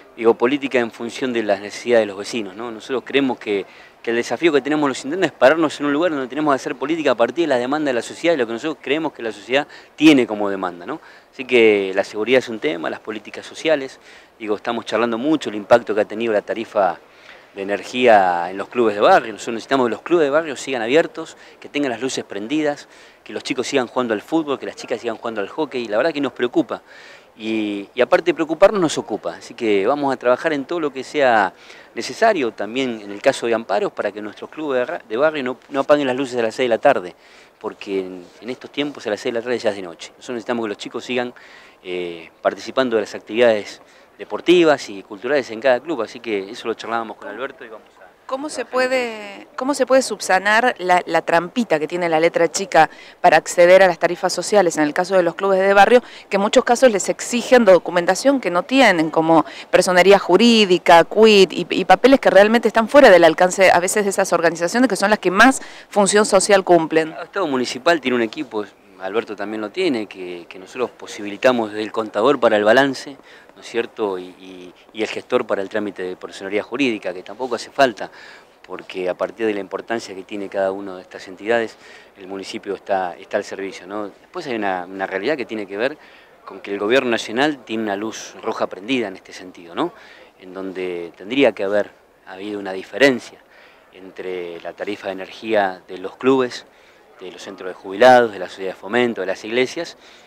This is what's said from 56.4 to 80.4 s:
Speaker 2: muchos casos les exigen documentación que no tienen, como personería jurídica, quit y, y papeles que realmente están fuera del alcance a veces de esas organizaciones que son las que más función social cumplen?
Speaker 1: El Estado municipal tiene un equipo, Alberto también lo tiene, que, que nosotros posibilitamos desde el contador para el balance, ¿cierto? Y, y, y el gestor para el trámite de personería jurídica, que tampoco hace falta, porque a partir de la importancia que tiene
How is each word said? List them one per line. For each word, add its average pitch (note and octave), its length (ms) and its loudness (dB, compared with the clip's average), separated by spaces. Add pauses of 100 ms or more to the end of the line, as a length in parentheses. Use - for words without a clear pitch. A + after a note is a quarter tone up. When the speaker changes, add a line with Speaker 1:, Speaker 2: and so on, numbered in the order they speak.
Speaker 2:
muchos A3 200 4
casos A#3+ 300 4
les F#3+ 160 -2
exigen A#3+ 560 2
documentación F#3 760 4
que F#3+ 120 -4
no F3+ 100 0
tienen, F#3 480 4
como D#3+ 340 4 (280)
personería F3+ 480 6
jurídica, F#3 840 6
quit G3+ 500 6
y, E3+ 160 -6
y - 160 -2
papeles B3 360 6
que F#3+ 100 2
realmente G#3+ 380 6
están A3+ 200 0
fuera C4+ 220 8
del F3 140 10
alcance F3+ 480 6
a F3+ 80 4
veces F#3+ 240 0
de G3+ 60 -2
esas F#3+ 220 -2
organizaciones E3+ 560 2
que G#3 80 -4
son G3 140 0
las G#3 80 2
que F3 140 0
más A3+ 280 6 (280)
función G#3 360 4
social G3 380 4
cumplen? D#3+ 560 2
Speaker 1:
El F3 60 -12
Estado F3 240 -4
municipal C3 520 0
tiene B2 140 -2
un A#2+ 80 2
equipo, A2+ 420 -6 (360)
Alberto G2+ 340 -6
también G#2 260 -8
lo G#2+ 100 -8
tiene, C3 360 -2
que, F2+ 420 -14
que - 100 -20
nosotros G#2+ 320 -8
posibilitamos G#2 840 -2
desde G#2+ 100 -8
el G#2+ 100 -10
contador A2+ 480 0
para A2+ 160 4
el G#2 80 2
balance, C3 540 2 (480)
¿cierto? A2+ 520 -4
Y, F#2 60 -12
y, F2+ 500 -20 (180)
y A2 100 -8
el G#2+ 60 -4
gestor A#2+ 380 -4
para G2+ 160 -4
el F#2+ 60 -10
trámite G#2 340 -8
de F#2 140 -8
personería G2 460 -8
jurídica, A2+ 500 -4
que F2+ 100 -14
tampoco A#2 320 -10
hace - 160 -10
falta, A2+ 400 0 (560)
porque F2+ 420 -8
a F2+ 60 -2
partir F#2+ 320 -6
de G#2+ 80 -2
la G2+ 60 -8
importancia G2 540 -10
que F#2+ 80 -14
tiene G2+ 260 -12